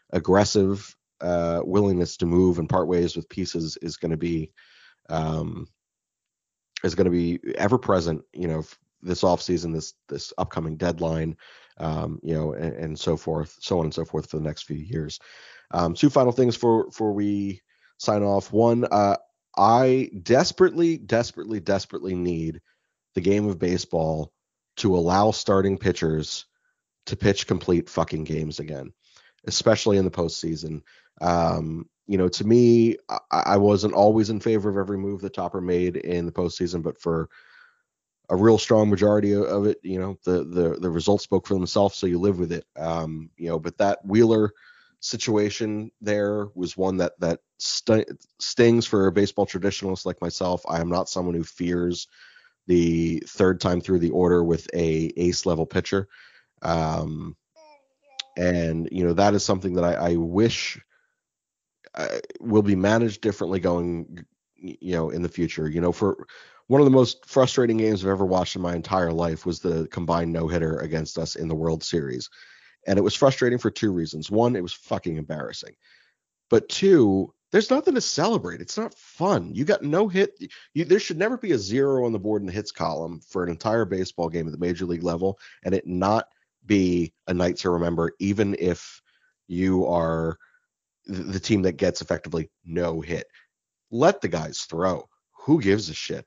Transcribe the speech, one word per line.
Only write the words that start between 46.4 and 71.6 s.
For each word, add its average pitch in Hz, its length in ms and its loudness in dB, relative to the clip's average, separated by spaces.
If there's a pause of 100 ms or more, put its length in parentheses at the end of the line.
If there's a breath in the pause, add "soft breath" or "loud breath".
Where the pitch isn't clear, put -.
was 87 220 -6
one 95 220 0
that, 87 220 0
that 82 200 -2 (180)
stu-, - 460 0 (360)
stings 117 460 4
for 98 200 4
a 92 60 4
baseball 101 340 2
traditionalist 95 580 -4
like 90 160 -6
myself. 90 480 -4
I 82 120 -2
am 85 80 -2
not 87 200 -2
someone 90 260 -4
who 85 100 -2
fears 87 640 -4 (580 soft breath)
the 82 600 2
third 92 340 2
time 90 200 0
through 92 200 0
the 85 100 2
order 87 320 4
with 82 320 0
a 80 420 0
ace 87 300 0
level 82 200 0
pitcher. 98 420 -2 (540 soft breath)
Um, 78 720 -4 (1000)
and, 85 540 -2
you 90 140 -2
know, 85 80 2
that 101 220 4
is 101 100 0
something 95 300 -2
that 87 100 0
I, 85 100 2
I 85 220 0
wish, 87 640 0 (1120)
uh, - 240 -6 (220)
will 107 220 4
be 101 120 4
managed 104 460 2
differently 98 400 -2
going, 87 640 -4 (340)
y-, 92 200 -14
you 90 120 -6
know, 80 180 -2
in 87 120 -6
the 85 60 -4
future. 80 400 -4
You 80 120 -2
know, 87 120 2
for - 340 -2 (400 loud breath)
one 135 140 6
of 143 60 8
the 131 40 8
most 127 360 4
frustrating 123 500 2
games 107 260 2
I've 95 80 0
ever 98 160 2
watched 90 300 0
in 92 60 -4
my 87 120 -2
entire 87 380 -2
life 82 340 -2
was 85 140 -4
the 82 260 -2
combined 85 460 -2
no-hitter 82 460 -2
against 80 400 -6
us 80 180 -6
in 82 100 -6
the 80 80 -2
World 80 300 -2